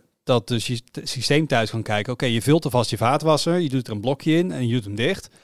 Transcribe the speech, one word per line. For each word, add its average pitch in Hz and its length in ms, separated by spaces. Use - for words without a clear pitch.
dat 120 240
dus 120 200
je 123 80
t-, - 120
systeem 143 440
thuis 113 220
kan 113 140
kijken. 107 300
"Oké, 139 120
je 117 160
vult 151 240
alvast 120 240
je 110 80
vaatwasser, 156 640
je 160 100
doet 127 180
er 113 60
een 104 80
blokje 143 360
in 175 140
en 127 160
je 113 60
doet 120 120
hem 101 100
dicht. 139 340